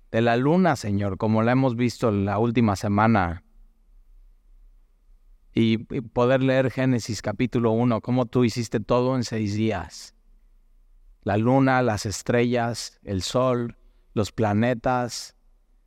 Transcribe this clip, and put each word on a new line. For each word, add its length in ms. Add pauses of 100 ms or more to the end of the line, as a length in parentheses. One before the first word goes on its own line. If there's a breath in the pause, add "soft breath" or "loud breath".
(120)
de 80
la 160
luna, 400
Señor, 420
como 240
la 120
hemos 240
visto 340
la 260
última 380
semana, 720 (2000)
y, 320 (100)
y 60
poder 420
leer 260
Génesis 520
capítulo 500
uno, 300
cómo 240
tú 180
hiciste 380
todo 340
en 80
seis 320
días. 600 (1040)
La 160
luna, 440
las 240
estrellas, 1000
el 180
sol, 560 (360)
los 200
planetas, 1040 (500)